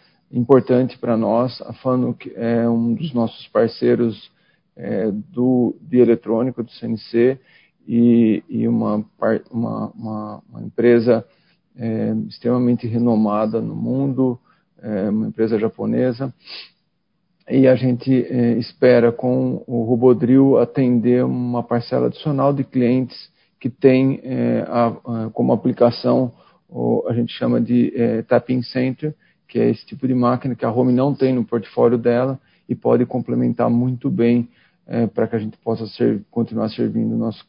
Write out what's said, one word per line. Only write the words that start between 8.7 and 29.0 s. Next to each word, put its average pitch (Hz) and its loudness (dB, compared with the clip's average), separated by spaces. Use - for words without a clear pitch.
par-, 110 0
uma, 110 -6
uma, 107 -10
uma 113 -18
empresa, 117 2
é, 110 -4
extremamente 123 -2
renomada 110 0
no 110 -8
mundo, 127 -2
é, 104 -4
uma 110 -2
empresa 113 -2
japonesa, 123 -2
e 131 4
a 131 6
gente, 127 0
é, 120 0
espera 120 4
com 127 -2
o 120 -4
Robodrill 123 4
atender 123 2
uma 123 -4
parcela 123 -2
adicional 139 0
de 135 -2
clientes 127 0
que - -6
tem, 131 2
é, 120 -2
a, 117 0
a, 113 -8
como 123 0
aplicação, 123 0
o, 120 -2
a 117 -2
gente 120 -6
chama 120 -2
de, 120 2
é, 113 -2
tapping 123 0
center, 127 -6